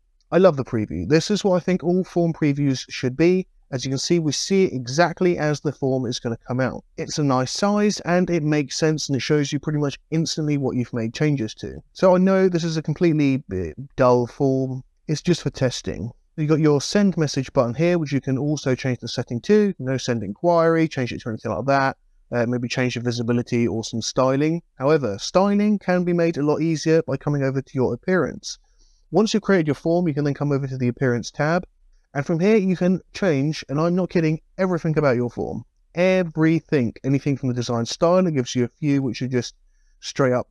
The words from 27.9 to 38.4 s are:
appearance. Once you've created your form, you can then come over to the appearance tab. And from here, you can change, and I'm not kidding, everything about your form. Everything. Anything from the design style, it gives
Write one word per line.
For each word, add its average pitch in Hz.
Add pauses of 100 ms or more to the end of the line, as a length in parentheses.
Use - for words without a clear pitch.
appearance. - (540)
Once 202
you've 208
created 180
your 143
form, 175
you 151
can 147
then 143
come 143
over 139
to 135
the 127
appearance 120
tab. 160 (480)
And 139
from 165
here, 214
you 185
can 180 (140)
change, 151
and 139
I'm 170
not 180
kidding, 160 (160)
everything 170
about 139
your 123
form. - (300)
Everything. 160
Anything 135
from 131
the 120
design 117
style, 180
it 165
gives 127